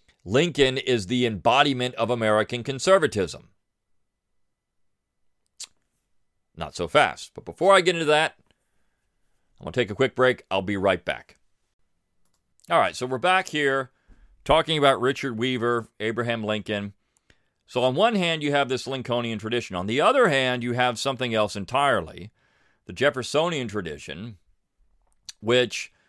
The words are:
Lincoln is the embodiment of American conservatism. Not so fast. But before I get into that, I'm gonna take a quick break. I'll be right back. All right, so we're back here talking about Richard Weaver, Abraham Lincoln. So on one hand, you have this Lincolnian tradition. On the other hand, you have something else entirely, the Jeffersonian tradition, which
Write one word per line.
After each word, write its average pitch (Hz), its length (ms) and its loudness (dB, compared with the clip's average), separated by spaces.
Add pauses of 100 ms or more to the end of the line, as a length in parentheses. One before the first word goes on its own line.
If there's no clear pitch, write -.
(240)
Lincoln 135 540 2
is 117 300 -2
the 123 180 0
embodiment 123 720 2
of 113 140 -2
American 110 540 0
conservatism. 135 840 0 (3000)
Not 78 180 -10
so 87 140 -4
fast. 113 460 0
But - 100 -18
before 190 300 2
I 196 80 8
get 175 140 0
into 165 100 -4
that, 151 300 2 (1200)
I'm - 60 -14
gonna 85 80 -10
take 113 180 0
a 101 40 -10
quick 135 200 0
break. 127 340 2
I'll 95 120 0
be 101 160 -2
right 95 260 2
back. - 340 -8 (1300)
All 170 100 2
right, 92 160 2
so 127 100 -6
we're 127 120 -4
back 185 320 0
here 135 420 -2 (540)
talking 156 320 2
about 135 240 4
Richard 127 360 -2
Weaver, 120 520 -2 (100)
Abraham 113 440 -4
Lincoln. 104 500 -4 (760)
So 127 160 -2
on 127 120 2
one 220 200 2
hand, 165 280 -2
you 143 80 -2
have 143 180 2
this 127 160 -4
Lincolnian 120 540 -4
tradition. 110 360 -4
On 90 120 -4
the 120 120 0
other 233 300 4
hand, 127 320 0
you 120 120 -4
have 123 260 0
something 123 340 -4
else 107 220 0
entirely, 104 760 -2 (540)
the - 80 -14
Jeffersonian 139 720 -2
tradition, 92 720 -10 (1040)
which 120 520 0 (180)